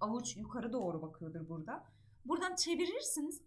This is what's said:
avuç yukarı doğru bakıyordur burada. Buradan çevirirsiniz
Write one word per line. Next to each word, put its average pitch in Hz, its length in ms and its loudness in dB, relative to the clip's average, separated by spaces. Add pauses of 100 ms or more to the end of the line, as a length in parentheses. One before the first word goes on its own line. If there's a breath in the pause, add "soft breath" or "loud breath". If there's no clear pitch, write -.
avuç 226 360 0
yukarı 220 360 -4
doğru 175 300 2
bakıyordur 160 460 -6
burada. 165 360 -6 (400 loud breath)
Buradan 349 300 2
çevirirsiniz 339 920 2